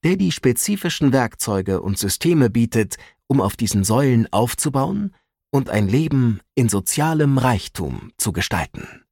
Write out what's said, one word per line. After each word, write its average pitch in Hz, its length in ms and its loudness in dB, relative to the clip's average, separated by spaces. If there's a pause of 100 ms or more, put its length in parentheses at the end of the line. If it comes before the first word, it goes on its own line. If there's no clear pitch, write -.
der 175 140 2
die 185 160 2
spezifischen 143 800 0
Werkzeuge 98 680 -2
und 95 180 -4
Systeme 131 520 2
bietet, 113 460 0 (300)
um 135 140 2
auf 196 160 0
diesen 101 280 0
Säulen 117 480 2
aufzubauen 139 840 -2 (360)
und 135 200 0
ein 104 180 0
Leben 127 520 2 (140)
in 120 140 2
sozialem 147 720 0
Reichtum 123 800 -4
zu 104 140 -2
gestalten. - 800 -6